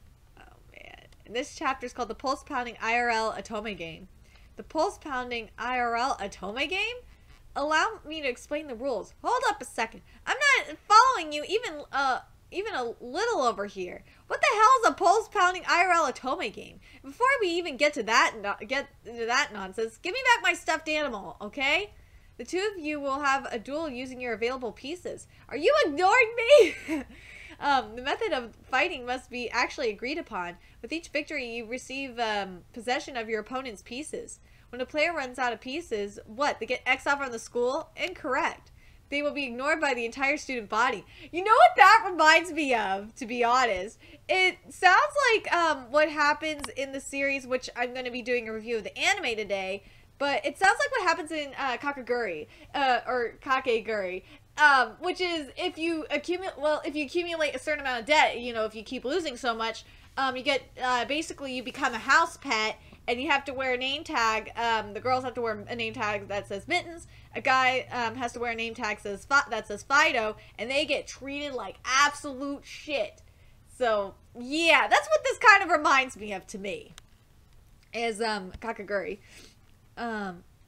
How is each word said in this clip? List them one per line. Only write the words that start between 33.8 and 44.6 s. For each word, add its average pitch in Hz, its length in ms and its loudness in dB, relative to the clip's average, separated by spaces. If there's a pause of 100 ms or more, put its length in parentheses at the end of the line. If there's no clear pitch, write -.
pieces. - 560 -12 (300)
When 247 120 -10
a 247 40 -2
player 302 280 0
runs 254 240 -6
out 247 160 0
of - 80 -10
pieces, 226 640 -6
what, 240 340 -2
they 233 60 -6
get - 220 -4
exiled 277 320 2
from 262 120 -6
the 233 60 -8
school? 247 580 -2
Incorrect. 294 760 -2 (380)
They 285 120 -2
will 294 120 -2
be 285 100 -4
ignored 269 360 -2
by 294 140 2
the 233 120 -2
entire 269 320 -2
student 240 320 -6
body." 220 360 0 (260)
You 349 120 -2
know 427 100 4
what 679 220 10
that 403 340 10
reminds 330 420 6
me 285 220 0
of, 208 440 -2
to 247 100 -8
be 240 160 -2
honest? 226 560 2 (280)
It 370 300 4 (120)